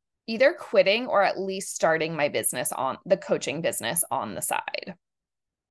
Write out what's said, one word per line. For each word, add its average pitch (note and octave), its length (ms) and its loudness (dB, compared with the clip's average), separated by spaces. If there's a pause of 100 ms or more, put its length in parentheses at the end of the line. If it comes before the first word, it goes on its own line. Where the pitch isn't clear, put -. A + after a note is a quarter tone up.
(260)
either A#3+ 260 4
quitting G#3+ 540 2
or G3+ 160 4
at - 180 2
least F#3+ 340 -6
starting D#3+ 400 2
my D3 140 0
business A#2+ 440 -2
on, C3 340 -4
the F#3+ 100 4
coaching D#3+ 460 -4
business A#2+ 480 -2
on G#2+ 240 -4
the - 80 -6
side. - 520 -6 (760)